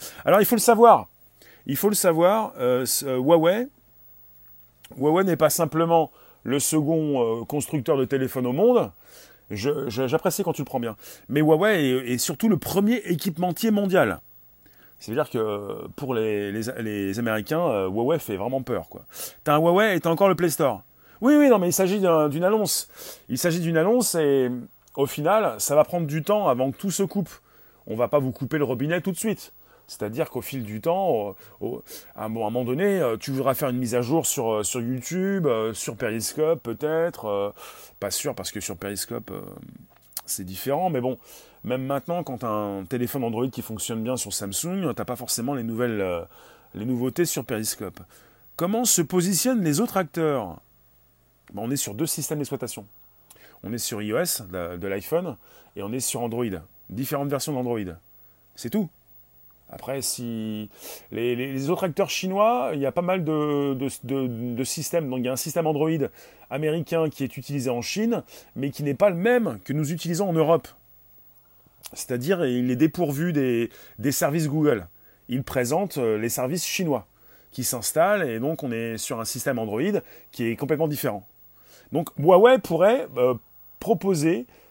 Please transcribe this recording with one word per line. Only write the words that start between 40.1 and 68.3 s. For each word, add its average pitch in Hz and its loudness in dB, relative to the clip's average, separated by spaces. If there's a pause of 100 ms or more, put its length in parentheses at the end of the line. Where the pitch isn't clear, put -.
c'est - -8
différent. 139 -2
Mais 135 0
bon, 123 -4 (460)
même 127 -4
maintenant, 139 -4
quand 131 -8
t'as 117 -6
un 104 -4
téléphone 123 -4
Android 117 -2
qui 123 -8
fonctionne 113 -6
bien 123 -2
sur 101 -6
Samsung, 156 -4
t'as 110 -6
pas 120 -6
forcément 120 -4
les 123 -4
nouvelles, 113 -2
euh, 90 -2 (520)
les 101 -8
nouveautés 127 -2
sur 147 -4
Periscope. 110 -6 (560)
Comment 208 0
se 185 2
positionnent 185 2
les 151 2
autres 233 0
acteurs ? 147 -2 (920)
Ben, 101 -8
on 117 -4
est 139 -2
sur 110 -6
deux 139 -2
systèmes 156 -6
d'exploitation. 123 -8 (800)
On 98 -6
est 120 -6
sur 107 -6
I 107 -4
O 117 0
S, 170 -2
de, 87 -6
de 92 -6
l'iPhone, 135 -4 (380)
et - -10
on 101 -8
est 131 -4
sur 123 -4
Android. 120 -2 (460)
Différentes 139 -4
versions 143 -4
d'Android. 120 -4 (600)
C'est - -10
tout. 196 -2 (800)
Après, 135 -8
si 110 -6 (440)
les, 120 0
les, 127 -4
les 135 -2
autres 180 0
acteurs 185 -2
chinois, 220 0
il 143 -4
y 139 0
a 135 0
pas - 0
mal 180 0
de, 147 0
de, 131 -4 (160)
de, 123 -4
de 127 -2
systèmes. 156 -4
Donc, 127 -4
il 120 -2
y 123 0
a 127 -2
un 131 -2
système 160 -2
Android 156 2 (600)
américain 156 0
qui 143 -4
est 127 -8
utilisé 135 -4
en 120 -2
Chine, 208 0 (320)